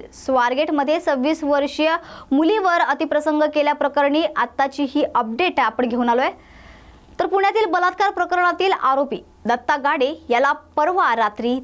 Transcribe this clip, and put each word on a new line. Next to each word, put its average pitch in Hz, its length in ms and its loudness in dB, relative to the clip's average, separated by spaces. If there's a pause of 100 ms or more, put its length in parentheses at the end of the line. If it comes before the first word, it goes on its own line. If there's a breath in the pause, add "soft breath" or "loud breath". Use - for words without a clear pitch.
(120)
स्वारगेटमध्ये 277 880 0
सव्वीस 311 440 -2
वर्षीय 285 520 0 (360 loud breath)
मुलीवर 339 480 2
अतिप्रसंग 302 600 0 (120)
केल्याप्रकरणी 285 680 0 (140)
आत्ताची 269 520 -2
ही 285 160 0 (100)
अपडेट 240 460 0
आपण 240 260 0
घेऊन 240 220 -2
आलोय. 254 220 2 (920 loud breath)
तर 359 60 0
पुण्यातील 392 380 2
बलात्कार 370 460 0
प्रकरणातील 359 600 0
आरोपी 269 520 -2 (220)
दत्ता 240 300 0
गाडे 277 520 -2
याला 269 240 2
परवा 302 640 0
रात्री 233 480 -2